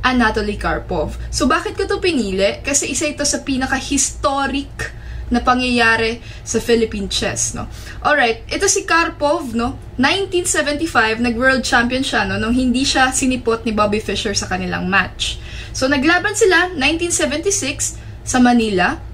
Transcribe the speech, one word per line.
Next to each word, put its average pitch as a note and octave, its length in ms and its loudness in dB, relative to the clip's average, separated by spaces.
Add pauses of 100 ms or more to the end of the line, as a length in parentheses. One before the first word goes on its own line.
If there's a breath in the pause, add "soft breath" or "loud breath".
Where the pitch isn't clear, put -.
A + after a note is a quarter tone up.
Anatoly A3 480 2
Karpov. - 640 -4 (160 loud breath)
So, C4+ 160 4
bakit F4 240 0
ko G#4+ 80 -2
to G4 160 0
pinili? G#3 640 0
Kasi C#4+ 320 0
isa D4+ 160 -2
ito C#4 160 -2
sa C4+ 160 -2
pinaka-historic C#4 1600 -2 (280 loud breath)
na A#3+ 80 2
pangyayari A#3+ 800 2 (240 loud breath)
sa - 160 -2
Philippine A3 480 2
chess, - 480 -2
no? - 160 -8 (320 loud breath)
Alright, C4+ 480 2
ito G4 160 0
si G4 160 2
Karpov, D#4 720 0
no? A#3+ 240 -2 (160)
Nineteen F4 480 2
seventy-five, C#4+ 800 0
nag-world B3 400 2
champion B3+ 400 2
siya, A3+ 240 0
no? G3 80 -2
Nung A3 160 -2
hindi B3+ 320 2
siya C4 320 2
sinipot B3 480 0
ni A3+ 80 -2
Bobby G#3+ 320 0
Fischer G3+ 320 -4
sa G3 160 -4
kanilang F3+ 400 -2
match. - 480 -2 (320 loud breath)
So, - 160 0
naglaban E4+ 480 2
sila, F4+ 400 4
nineteen E4 400 0
seventy-six, D4+ 800 -2 (320 loud breath)
sa B3 160 4
Manila. A3+ 560 4 (140)